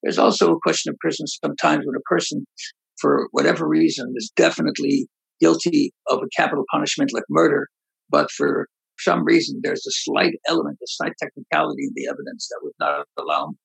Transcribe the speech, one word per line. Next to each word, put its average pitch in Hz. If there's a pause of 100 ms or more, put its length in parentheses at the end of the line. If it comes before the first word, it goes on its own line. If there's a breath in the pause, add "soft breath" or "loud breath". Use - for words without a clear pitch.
There's -
also 139
a 160
question 160
of -
prison 151
sometimes 151
when 135
a -
person, - (520 loud breath)
for 147
whatever -
reason, 135
is 110
definitely 147 (320)
guilty 165 (160)
of -
a 135
capital -
punishment 147
like -
murder, 160 (400)
but -
for - (320)
some -
reason 165
there's -
a -
slight - (160)
element, 160
a 123
slight - (100)
technicality 147
in -
the -
evidence -
that -
would -
not 147 (140)
allow 76
him -